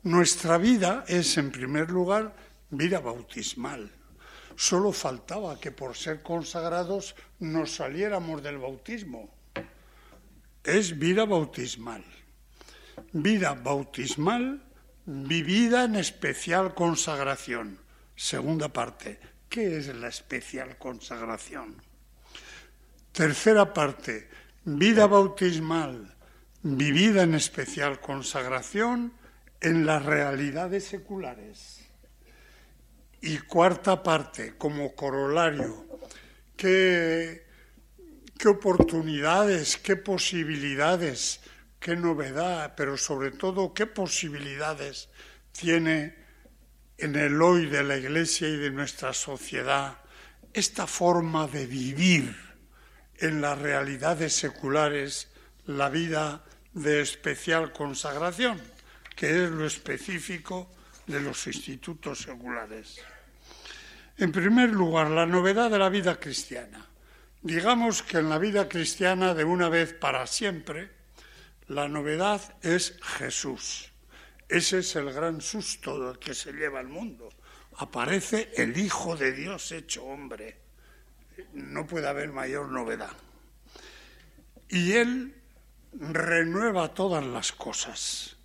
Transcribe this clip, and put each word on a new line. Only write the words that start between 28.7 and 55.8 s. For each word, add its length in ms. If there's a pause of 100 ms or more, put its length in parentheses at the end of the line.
en 240
las 200
realidades 800
seculares. 960 (1400)
Y 180
cuarta 640
parte, 540
como 380
corolario, 880 (720)
¿qué, 880 (920)
qué 100
oportunidades, 1300
qué 200
posibilidades, 1400 (380)
qué 180
novedad, 800
pero 200
sobre 340
todo 420
qué 140
posibilidades 1200 (420)
tiene 640 (800)
en 180
el 260
hoy 240
de 180
la 140
Iglesia 500
y 100
de 140
nuestra 420
sociedad 840 (560)
esta 340
forma 600
de 180
vivir 680 (840)
en 240
las 180
realidades 760
seculares 920 (380)
la 240